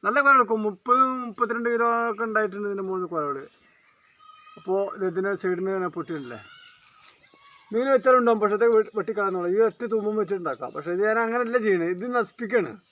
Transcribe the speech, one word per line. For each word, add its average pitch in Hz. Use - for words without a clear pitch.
നല്ല 214
കുല 277
എടുക്കും, 220
മുപ്പത്, 240
മുപ്പത്തിരണ്ട് 233
കിലോ 233
ഒക്കെ 220
ഉണ്ടായിട്ടുണ്ട് 208
ഇതിൻ്റെ 196
മൂന്ന് 185
കുലകൾ. 143
അപ്പോ 190
ഇതിൻ്റെ 190
സൈഡിൽ 180
നിന്ന് 190
ഇങ്ങനെ 185
പൊട്ടിയിട്ടില്ലേ? 139
ഇതിങ്ങനെ 254
വെച്ചാലും 254
ഉണ്ടാവും, 233
പക്ഷേ 208
ഇത് 233
വെ-, 214
വെട്ടിക്കളയുന്നുള്ളൂ. 190
ഈ -
ഒറ്റ -
തൂമ്പും 214
വെച്ചിട്ടുണ്ടാക്കാം. 170
പക്ഷേ 151
ഇത് 190
ഞാൻ 220
അങ്ങനെയല്ല 233
ചെയ്യണേ, 175
ഇത് 196
നശിപ്പിക്കുകയാണ്. 208